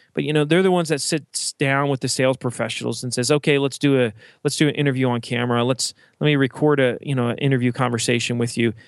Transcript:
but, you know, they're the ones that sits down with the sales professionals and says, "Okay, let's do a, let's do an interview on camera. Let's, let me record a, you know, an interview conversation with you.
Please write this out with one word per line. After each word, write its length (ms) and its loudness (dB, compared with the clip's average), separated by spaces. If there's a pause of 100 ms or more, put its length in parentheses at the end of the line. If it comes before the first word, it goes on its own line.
(140)
but, 120 -2
you 80 -2
know, 100 2
they're 180 2
the 100 4
ones 180 0
that 100 -2
sits 540 -6
down 340 0
with 140 0
the 80 -2
sales 260 2
professionals 640 -6
and 120 -8
says, 180 0
"Okay, 280 2
let's 180 -4
do 200 4
a, 140 2 (320)
let's 140 -2
do 100 4
an 80 0
interview 320 0
on 140 0
camera. 420 0
Let's, 300 -2 (260)
let 60 0
me 100 4
record 460 2
a, 180 2
you 160 -6
know, 140 0
an 80 -4
interview 340 2
conversation 680 -2
with 200 -2
you. 160 2 (140)